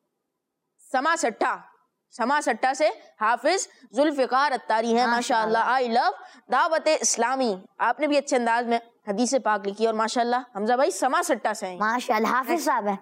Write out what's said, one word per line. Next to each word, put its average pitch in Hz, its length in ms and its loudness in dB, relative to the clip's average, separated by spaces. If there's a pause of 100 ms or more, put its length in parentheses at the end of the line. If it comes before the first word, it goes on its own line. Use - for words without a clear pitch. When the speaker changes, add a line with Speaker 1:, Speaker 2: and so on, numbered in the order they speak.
(920)
Speaker 1:
سما 294 260 0
سٹھا، 233 380 -2 (600)
سما 262 260 0
سٹھا 254 320 0
سے 302 140 2 (320)
حافظ 247 480 0 (280)
ذوالفقار 277 560 2
اتاری 226 460 0
ہیں، 247 80 2
Speaker 2:
ماشاءاللہ۔ 233 520 0
Speaker 1:
ماشاءاللہ، 240 420 2
I - 20 4
love 381 100 0 (400)
دعوت 311 360 2 (120)
اسلامی۔ 233 560 0 (220)
آپ 233 220 0
نے 302 60 0
بھی 285 120 2
اچھے 277 180 0
انداز 233 300 0
میں 233 120 2 (300)
حدیث 233 260 0 (100)
پاک 208 240 -2
لکھی 214 180 -2
اور 226 80 0
ماشاءاللہ، 233 420 0 (200)
حمزہ 214 160 0
بھائی 277 180 2
سما 302 320 0
سٹھا 226 320 -2
سے 202 120 -8
ہیں۔ 180 100 -10
Speaker 2:
ماشاءاللہ، 220 520 0
حافظ 262 360 -2
صاحب 254 220 0
ہیں۔ 196 160 0